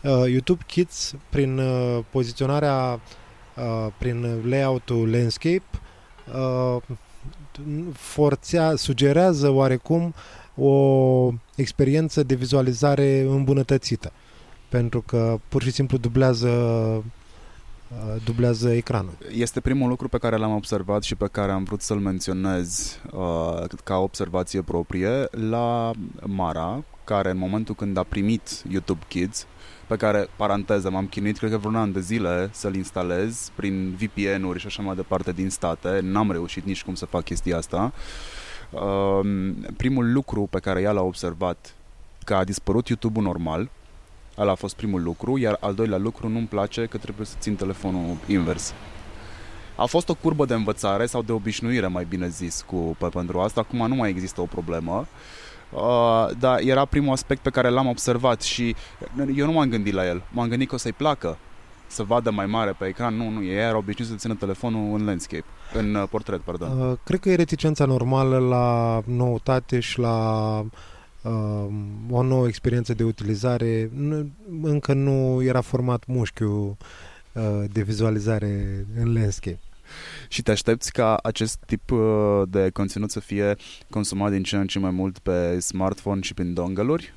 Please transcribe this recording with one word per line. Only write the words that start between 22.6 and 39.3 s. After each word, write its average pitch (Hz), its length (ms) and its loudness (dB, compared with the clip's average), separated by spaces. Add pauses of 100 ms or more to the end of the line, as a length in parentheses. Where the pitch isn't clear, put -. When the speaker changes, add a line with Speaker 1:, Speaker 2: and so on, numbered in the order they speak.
Speaker 2:
uh, 85 520 -2 (200)
ca 95 120 0
observație 92 680 0
proprie 92 680 0
la 117 600 0 (320)
Mara, 92 600 -2 (200)
care, 98 260 2
în 92 80 -2
momentul 104 360 -2
când 98 220 -4
a 92 60 0
primit 101 680 -2
YouTube 92 400 -2
Kids, 92 380 -4 (400)
pe 113 100 -2
care, 104 400 2
paranteză, 101 540 0
m-am 95 160 -2
chinuit, 104 320 -4
cred 110 120 -2
că 110 80 0
vreun 107 160 -2
an 107 180 0
de 95 80 -2
zile, 92 520 0
să-l 98 220 -4
instalez 92 800 -2
prin 95 440 -2
V 110 80 -2
P 101 120 -6 (200)
N-uri 90 200 -2
și 107 80 -10
așa 101 160 -8
mai 95 120 -4
departe 92 380 -2
din 95 160 -2
state, 90 540 -2
n-am 101 280 2
reușit 85 340 -4
nici 95 200 -6
cum 92 100 -6
să 87 120 -8
fac 85 180 -2
chestia 85 320 -2
asta. 92 360 -2 (800)
Um, 98 840 0 (240)